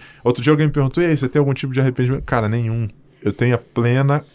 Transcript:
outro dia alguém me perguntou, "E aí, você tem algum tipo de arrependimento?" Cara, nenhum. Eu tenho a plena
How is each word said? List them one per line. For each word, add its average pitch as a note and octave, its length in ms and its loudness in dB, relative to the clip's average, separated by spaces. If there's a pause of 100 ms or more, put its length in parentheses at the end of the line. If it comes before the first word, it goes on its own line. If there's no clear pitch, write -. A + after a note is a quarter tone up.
(200)
outro B2 220 -2
dia D3+ 80 2
alguém D3+ 160 2
me D3 60 -2
perguntou, C#3+ 280 0
"E F3 40 2
aí, D#3+ 100 2
você C3+ 140 -2
tem D3 100 0
algum C#3 140 2
tipo C3 180 -6
de B2+ 80 -2
arrependimento?" C3 460 0
Cara, G#2+ 240 0
nenhum. A2+ 400 -2 (340)
Eu G#2 80 -2
tenho A#2+ 240 0
a - 20 0
plena C3 640 0 (140)